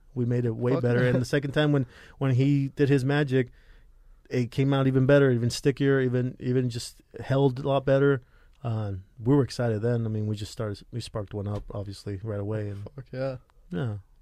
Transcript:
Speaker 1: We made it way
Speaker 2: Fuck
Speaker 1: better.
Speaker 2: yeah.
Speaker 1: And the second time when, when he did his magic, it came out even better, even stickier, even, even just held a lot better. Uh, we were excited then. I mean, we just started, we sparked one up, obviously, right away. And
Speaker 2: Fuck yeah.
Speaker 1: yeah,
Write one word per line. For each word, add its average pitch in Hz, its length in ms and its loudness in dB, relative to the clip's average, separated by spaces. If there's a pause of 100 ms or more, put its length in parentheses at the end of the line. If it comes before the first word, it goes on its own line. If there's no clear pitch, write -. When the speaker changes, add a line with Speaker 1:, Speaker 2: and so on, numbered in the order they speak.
(160)
Speaker 1:
We 127 100 -2
made 120 220 0
it 113 100 -2
way 120 160 0
Speaker 2:
Fuck 123 100 0
Speaker 1:
better. 120 200 2
Speaker 2:
yeah. 123 80 4
Speaker 1:
And 127 100 2
the 123 60 -2
second 143 260 -2
time 151 200 2
when, 139 120 2 (320)
when 135 200 0
he 139 320 2
did 139 200 0
his 135 160 4
magic, 131 460 0 (800)
it 123 200 -2
came 139 220 0
out 135 140 2
even 131 180 4
better, 139 260 6
even 120 200 2
stickier, 139 500 0
even, 127 400 0
even 127 300 0
just - 320 -12 (180)
held 135 380 2
a 139 100 -6
lot 135 160 0
better. 139 380 4 (420)
Uh, 110 280 -4 (300)
we 127 140 4
were 143 60 6
excited 117 400 -2
then. 117 240 0
I - 20 -4
mean, 107 180 -4
we 107 80 -2
just 104 180 -8
started, 107 380 -8
we 120 120 -8
sparked 107 320 -10
one 101 120 -6
up, 101 240 -6
obviously, 101 520 -10
right 104 180 -6
away. 104 300 -6
And 101 260 -12
Speaker 2:
Fuck 131 160 -14
yeah. 131 240 -6 (340)
Speaker 1:
yeah, 135 260 -6 (240)